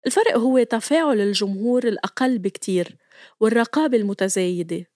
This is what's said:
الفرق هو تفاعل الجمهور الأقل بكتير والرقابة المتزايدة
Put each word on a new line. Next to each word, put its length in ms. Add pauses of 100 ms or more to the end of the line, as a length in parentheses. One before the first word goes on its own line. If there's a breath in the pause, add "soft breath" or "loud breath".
الفرق 320
هو 260
تفاعل 580
الجمهور 640
الأقل 500
بكتير 580 (440 soft breath)
والرقابة 580
المتزايدة 880 (100)